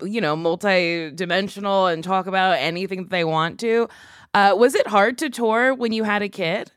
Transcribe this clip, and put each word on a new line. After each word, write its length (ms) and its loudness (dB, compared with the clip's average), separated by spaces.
you 180 -4
know, 140 0
multidimensional 1600 0
and 100 -6
talk 220 -2
about 320 2
anything 460 -4
that 80 -14
they 140 0
want 340 -2
to. 280 0
Uh, 240 6
was 160 6
it 140 0
hard 320 2
to 100 -2
tour 460 0
when 160 -2
you 120 -2
had 200 0
a 60 -6
kid? 480 -4